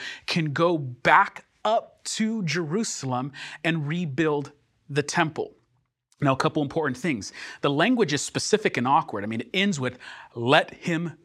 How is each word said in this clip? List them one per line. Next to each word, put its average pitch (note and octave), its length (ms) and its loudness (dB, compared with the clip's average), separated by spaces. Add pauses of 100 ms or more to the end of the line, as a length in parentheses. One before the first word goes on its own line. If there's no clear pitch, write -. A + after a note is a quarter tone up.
(280)
can D#3 260 -2
go E3+ 240 2
back D3+ 680 2 (200)
up - 380 0
to A3 400 -2
Jerusalem D3 880 -2 (320)
and D#3+ 240 0
rebuild D3+ 640 -2 (360)
the C#3+ 160 0
temple. D#3 520 0 (640)
Now, C3+ 120 4
a C3 40 0
couple D#3 240 0
important C#3+ 360 -2
things. B2+ 360 -4 (280)
The C#3+ 100 2
language F3+ 420 2
is C#3 80 0
specific - 560 0
and B2 100 0
awkward. B2 360 0
I G#2 40 -6
mean, A2+ 140 -4
it - 140 -10
ends F#3+ 240 0
with, B2 180 -4 (380)
"Let B2 360 4
him E3+ 540 -4